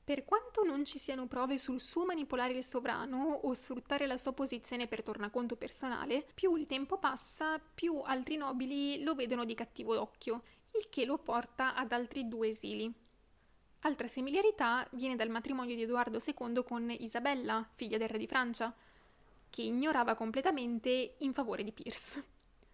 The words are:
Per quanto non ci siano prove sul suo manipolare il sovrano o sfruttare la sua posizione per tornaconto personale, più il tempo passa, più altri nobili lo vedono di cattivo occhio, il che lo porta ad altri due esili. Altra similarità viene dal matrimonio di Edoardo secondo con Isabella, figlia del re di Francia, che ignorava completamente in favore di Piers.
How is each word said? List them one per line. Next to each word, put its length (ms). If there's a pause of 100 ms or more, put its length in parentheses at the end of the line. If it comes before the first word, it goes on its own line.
Per 180
quanto 380
non 220
ci 160
siano 260
prove 320
sul 220
suo 240
manipolare 480
il 100
sovrano 800
o 120
sfruttare 520
la 100
sua 160
posizione 540
per 160
tornaconto 540
personale, 760
più 220
il 120
tempo 320
passa, 600
più 460
altri 320
nobili 640
lo 140
vedono 280
di 100
cattivo 460
occhio, 440 (340)
il 100
che 160
lo 140
porta 560
ad 160
altri 380
due 220
esili. 420 (880)
Altra 260
similarità 840
viene 240
dal 120
matrimonio 460
di 80
Edoardo 380
secondo 420
con 260
Isabella, 840
figlia 240
del 100
re 100
di 100
Francia, 440 (800)
che 120
ignorava 520
completamente 1040
in 140
favore 320
di 80
Piers. 500 (520)